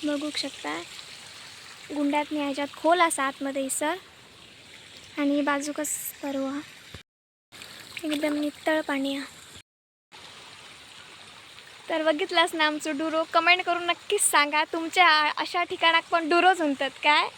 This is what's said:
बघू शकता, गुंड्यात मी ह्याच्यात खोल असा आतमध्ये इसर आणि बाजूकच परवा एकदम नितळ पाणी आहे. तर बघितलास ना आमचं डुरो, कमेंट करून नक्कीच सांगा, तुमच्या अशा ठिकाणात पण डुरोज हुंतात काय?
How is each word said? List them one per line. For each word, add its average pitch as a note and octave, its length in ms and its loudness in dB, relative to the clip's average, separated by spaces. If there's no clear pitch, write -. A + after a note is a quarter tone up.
बघू D4 340 -2
शकता, D4 440 -8
गुंड्यात D4 360 2
मी D4+ 80 -2
ह्याच्यात C#4+ 280 -2
खोल F4 240 4
असा E4 220 2
आतमध्ये C4+ 420 -4
इसर D4+ 300 -2
आणि C#4+ 240 2
बाजूकच C#4+ 480 -2
परवा C#4 360 -4
एकदम D4+ 300 0
नितळ D4 480 0
पाणी C#4 360 -2
आहे. C#4 80 -8
तर D#4+ 140 0
बघितलास E4+ 520 2
ना D#4 100 2
आमचं D4+ 320 -2
डुरो, D#4+ 260 0
कमेंट E4+ 280 4
करून F4 220 -2
नक्कीच F4 380 -2
सांगा, D4+ 420 2
तुमच्या D#4+ 760 4
अशा F4 260 -2
ठिकाणात E4 380 2
पण E4 180 2
डुरोज F4 320 6
हुंतात C#4 300 0
काय? D4+ 340 4